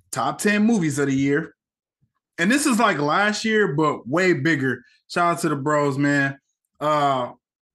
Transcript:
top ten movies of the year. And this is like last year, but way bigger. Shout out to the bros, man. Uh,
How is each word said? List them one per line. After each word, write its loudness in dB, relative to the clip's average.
top -4
ten 2
movies 0
of 0
the 0
year. -2
And 0
this 2
is 2
like 2
last 0
year, 0
but -2
way 2
bigger. -2
Shout 0
out -6
to -2
the -2
bros, 0
man. 0
Uh, 0